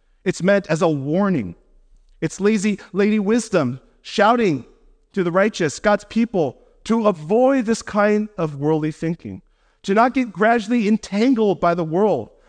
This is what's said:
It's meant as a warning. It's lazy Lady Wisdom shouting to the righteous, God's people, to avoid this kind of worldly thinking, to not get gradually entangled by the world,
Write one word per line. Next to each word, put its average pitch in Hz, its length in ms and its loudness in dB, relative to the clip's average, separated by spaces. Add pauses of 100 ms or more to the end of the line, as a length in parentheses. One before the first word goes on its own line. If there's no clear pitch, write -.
(240)
It's 180 200 -4
meant 196 240 2
as 165 140 -2
a 180 60 4
warning. 151 680 -2 (680)
It's - 180 -6
lazy 202 400 0 (140)
Lady 208 260 0
Wisdom 190 600 -2 (220)
shouting 208 600 2 (500)
to 190 100 -2
the 170 80 -4
righteous, 190 480 0
God's 208 260 0
people, 202 540 -2 (240)
to 220 240 0
avoid 214 580 0
this 220 180 -2
kind 208 440 0 (120)
of 156 160 -4
worldly 156 360 -2
thinking, 165 520 -8 (400)
to 196 100 0
not 240 220 4
get 247 160 -2
gradually 220 560 0
entangled 214 720 0
by 170 160 0
the 175 80 -2
world, 160 480 0 (180)